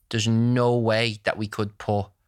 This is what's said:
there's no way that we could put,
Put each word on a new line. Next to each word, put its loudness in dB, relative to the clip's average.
there's -2
no 2
way 0
that -2
we -6
could -6
put, -2